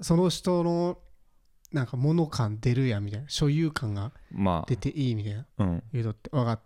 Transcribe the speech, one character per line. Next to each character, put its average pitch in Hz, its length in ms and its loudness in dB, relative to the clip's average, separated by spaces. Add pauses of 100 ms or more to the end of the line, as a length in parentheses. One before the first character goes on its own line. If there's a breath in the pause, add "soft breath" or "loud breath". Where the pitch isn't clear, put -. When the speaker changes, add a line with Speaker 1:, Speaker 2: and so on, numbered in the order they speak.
Speaker 1:
そ 170 160 2
の 180 120 6
人 175 360 0
の、 170 340 0 (720)
な 135 140 0
ん - 20 -6
か 135 100 -6
物 156 300 2
感 110 340 -2
出 123 140 4
る 131 140 2
や 104 120 0
ん、 104 40 -4
み 101 80 -6
た 107 60 -4
い 135 40 -8
な。 147 60 -14
所 151 200 0
有 156 220 2
感 107 240 -4
が 101 180 -4 (180)
Speaker 2:
ま 90 340 0
あ。 - 40 -12
Speaker 1:
出 123 80 0
て 127 140 -2
い 131 220 -2
い - 20 -2
み 104 100 -4
た 107 60 -6
い 104 40 -6
な。 113 120 -10 (120)
Speaker 2:
う 110 60 4
ん。 87 180 0 (100)
Speaker 1:
言 120 100 -2
う - 40 -2
と 110 40 -2
っ 104 40 -4
て、 - 200 -16
「わ 123 100 2
か 117 100 2
っ 110 120 -4